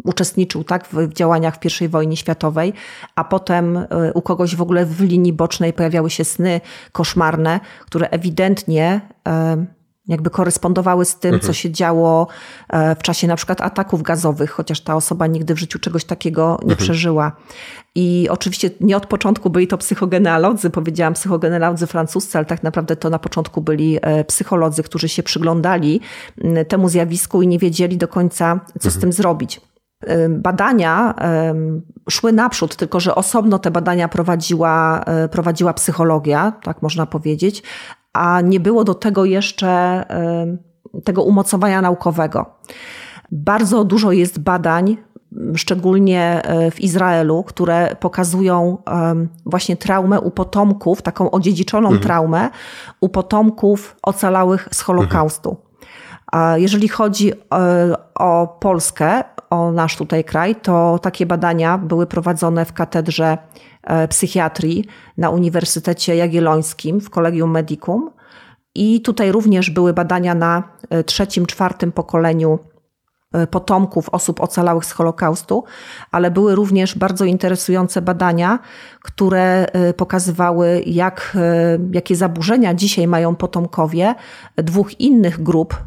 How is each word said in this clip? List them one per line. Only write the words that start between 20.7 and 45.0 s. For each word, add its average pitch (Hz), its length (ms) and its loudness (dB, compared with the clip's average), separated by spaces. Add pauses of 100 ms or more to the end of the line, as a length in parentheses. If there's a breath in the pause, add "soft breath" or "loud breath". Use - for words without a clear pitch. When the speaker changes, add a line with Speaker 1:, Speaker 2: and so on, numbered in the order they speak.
Speaker 1:
powiedziałam 165 440 -2
psychogenealodzy 170 720 0
francuscy, - 520 -4
ale 156 60 0
tak 170 180 -6
naprawdę 160 340 -2
to 160 140 -4
na 160 80 0
początku - 420 -6
byli, 156 420 0
e, 156 220 2
psycholodzy, 160 580 -2
którzy 160 260 -4
się 170 140 -4
przyglądali, 165 800 0 (440 loud breath)
m, 160 200 0
temu 185 240 2
zjawisku 175 540 0
i 180 40 4
nie 175 120 2
wiedzieli 175 380 0
do 170 120 -2
końca, 175 520 0 (200)
co 92 100 -2
z - 40 0
Speaker 2:
Mhm. - 60 -4
Speaker 1:
tym 180 120 2
zrobić. 170 480 -2 (460)
Em, 165 360 0
badania, 190 720 2
em, 160 680 -2 (280)
szły 226 220 0
naprzód, 220 440 0
tylko 175 240 -2
że 175 140 0
osobno 202 440 2
te 185 120 -2
badania 170 380 0
prowadziła, 160 960 0
e, 160 220 0
prowadziła 170 460 0
psychologia, 156 800 0 (100)
tak - 200 -8
można 156 240 -2
powiedzieć, 156 560 -2 (500 loud breath)
a 175 280 2
nie 185 200 4
było 214 240 2
do 190 100 2
tego 196 300 0
jeszcze, 190 440 0 (400)
em, 170 500 -2 (460)
tego 180 180 0
umocowania 196 600 2
naukowego. 170 760 -2 (720 loud breath)
Bardzo 208 520 2
dużo 202 280 2
jest 175 280 2
badań, 180 560 0 (400)